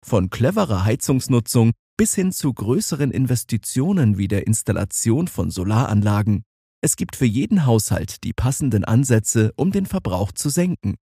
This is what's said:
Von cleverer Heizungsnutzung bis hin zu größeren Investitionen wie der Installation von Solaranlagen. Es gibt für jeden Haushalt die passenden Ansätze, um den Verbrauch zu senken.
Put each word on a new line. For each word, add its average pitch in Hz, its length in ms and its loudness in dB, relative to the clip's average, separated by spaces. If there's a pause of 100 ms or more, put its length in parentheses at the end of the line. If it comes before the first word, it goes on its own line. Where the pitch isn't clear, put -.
Von 92 280 0
cleverer 120 520 0
Heizungsnutzung 120 880 2 (260)
bis 220 180 0
hin 185 160 0
zu 147 200 -2
größeren 135 600 -2
Investitionen 127 1040 0
wie 98 100 0
der 98 200 -2
Installation 110 800 0
von 87 240 -4
Solaranlagen. 104 920 0 (380)
Es - 140 0
gibt - 200 -8
für 131 120 2
jeden 139 400 2
Haushalt 107 560 0
die 95 100 -6
passenden 123 500 0
Ansätze, 113 720 2
um 185 160 0
den 196 140 0
Verbrauch 101 460 -4
zu - 180 -4
senken. 170 460 0 (140)